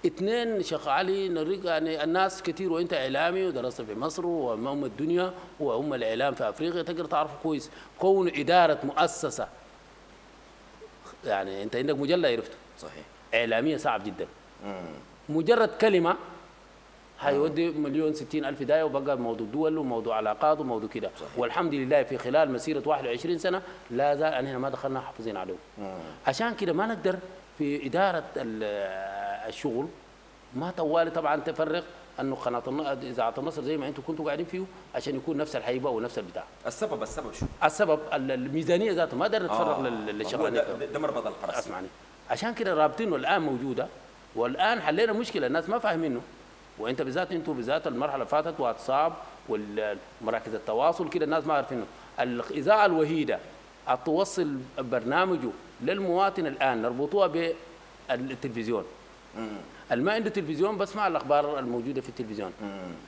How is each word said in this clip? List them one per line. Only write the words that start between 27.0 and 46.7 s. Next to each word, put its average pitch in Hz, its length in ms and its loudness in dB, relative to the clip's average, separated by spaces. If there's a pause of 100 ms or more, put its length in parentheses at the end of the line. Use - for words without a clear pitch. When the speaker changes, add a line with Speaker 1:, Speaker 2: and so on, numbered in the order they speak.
Speaker 1:
في 143 300 -2
اداره 175 360 2 (140)
ال-، 101 800 -4 (320)
الشغل 127 400 -4 (680)
ما 165 220 -4
طوالي 165 340 4
طبعًا 156 240 2
تفرق 160 480 0 (360)
انه 135 160 0
قناه 120 320 -2
الن-، 139 360 -2
اذاعه 120 340 0
النصر 151 240 -4
زي 147 160 -2
ما 135 100 -4
انتم 139 200 -8
كنتوا 156 180 -4
قاعدين 156 200 -2
فيه 185 180 -6 (320)
عشان 135 200 -2
يكون 139 220 -2
نفس 151 180 -2
الهيبه 127 340 0
ونفس 117 300 -2
البتاع. 90 240 -8 (240)
Speaker 2:
السبب، 120 360 -2
السبب 120 300 -8
شو؟ - 120 -4 (180)
Speaker 1:
السبب 156 360 6 (140)
ال-، 135 180 0
الميزانيه 156 600 2
ذاته 160 260 2
ما 165 80 2
قدرنا 208 200 2
نتفرغ - 300 2
Speaker 2:
آه. 147 60 -2
Speaker 1:
لل-، 113 280 -2
Speaker 2:
هو - 20 -4
Speaker 1:
للشغلانه. 107 440 0
Speaker 2:
ده، 143 180 2
ده، - 120 -4
ده - 140 -4
مربط 135 280 -2
الفرس. - 300 -4
Speaker 1:
اسمعني، 95 300 -6 (420)
عشان 214 240 0
كده 190 200 0
رابطينه 156 420 4
الان 151 260 2
موجوده، 131 460 -2 (480)
والان 165 460 2
حلينا 208 320 2
مشكله 202 340 0
الناس 160 220 0
ما 226 100 0
فاهمينه، 160 420 0 (580)